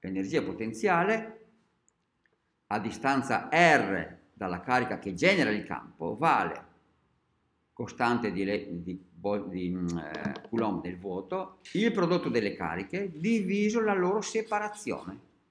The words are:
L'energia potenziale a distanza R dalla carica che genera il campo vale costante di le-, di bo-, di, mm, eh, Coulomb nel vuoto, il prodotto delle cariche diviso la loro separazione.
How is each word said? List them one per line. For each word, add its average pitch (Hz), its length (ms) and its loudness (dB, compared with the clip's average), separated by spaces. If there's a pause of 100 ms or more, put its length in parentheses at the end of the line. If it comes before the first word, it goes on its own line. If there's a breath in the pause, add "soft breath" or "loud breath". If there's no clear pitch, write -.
L'energia 98 400 -2
potenziale 185 1040 0 (1200)
a 107 120 -2
distanza 113 720 0
R 123 680 4 (160)
dalla 90 260 -4
carica 123 400 0
che 98 140 -6
genera 147 380 4
il 104 120 -2
campo - 540 -8
vale 113 480 2 (1040)
costante 120 640 0
di 95 100 0
le-, 95 400 -2
di 90 260 -8
bo-, 101 360 -2
di, 90 240 -4
mm, 87 280 -2
eh, 76 360 -6 (160)
Coulomb 107 340 0
nel 90 160 -8
vuoto, 98 600 -6 (140)
il 214 200 4
prodotto 170 340 2
delle 117 280 2
cariche 98 540 -4
diviso 208 680 2
la 214 140 2
loro 190 260 2
separazione. 208 1000 -4 (320)